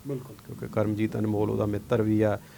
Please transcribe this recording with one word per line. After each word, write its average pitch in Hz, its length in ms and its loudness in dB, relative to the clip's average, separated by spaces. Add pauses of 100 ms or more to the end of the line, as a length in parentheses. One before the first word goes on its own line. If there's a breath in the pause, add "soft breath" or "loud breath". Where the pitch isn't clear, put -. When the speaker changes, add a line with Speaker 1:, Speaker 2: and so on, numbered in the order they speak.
Speaker 1:
ਬਿਲਕੁਲ। 135 280 -8 (120)
Speaker 2:
ਕਿਉਂਕਿ - 260 -10
ਕਰਮਜੀਤ 107 440 0
ਅਨਮੋਲ 107 320 0
ਉਹਦਾ 107 160 0
ਮਿੱਤਰ 104 360 0
ਵੀ 107 200 4
ਆ, 104 180 2 (180 loud breath)